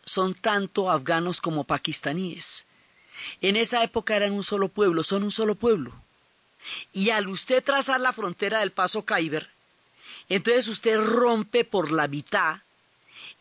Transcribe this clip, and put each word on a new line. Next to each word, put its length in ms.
son 280
tanto 580
afganos 480
como 240
pakistaníes. 1000
En 140
esa 280
época 320
eran 180
un 100
solo 240
pueblo, 360
son 200
un 80
solo 240
pueblo. 400
Y 180
al 180
usted 340
trazar 380
la 100
frontera 480
del 120
paso 340
Khyber, 440
entonces 380
usted 320
rompe 640
por 280
la 160
mitad 520